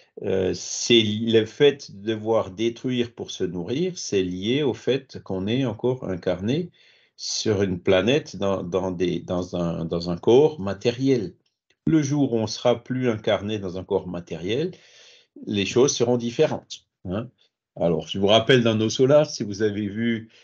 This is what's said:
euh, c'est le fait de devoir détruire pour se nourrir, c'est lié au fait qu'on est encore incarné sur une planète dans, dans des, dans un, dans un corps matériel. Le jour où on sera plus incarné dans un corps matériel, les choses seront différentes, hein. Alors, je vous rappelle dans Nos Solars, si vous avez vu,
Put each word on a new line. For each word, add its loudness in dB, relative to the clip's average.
euh, 0
c'est 2
le 2
fait 2
de -14
devoir -2
détruire -2
pour -10
se -6
nourrir, -4
c'est -2
lié -2
au 0
fait -4
qu'on -4
est 0
encore -2
incarné -2
sur -2
une -2
planète 2
dans, -2
dans -2
des, -2
dans -6
un, -2
dans -4
un -2
corps 4
matériel. -2
Le 4
jour 0
où 0
on 0
sera 0
plus -2
incarné 0
dans -8
un -8
corps -2
matériel, -6
les -2
choses 4
seront 2
différentes, -2
hein. -6
Alors, 0
je -6
vous 2
rappelle 6
dans 2
Nos 0
Solars, 4
si -8
vous -6
avez -2
vu, -4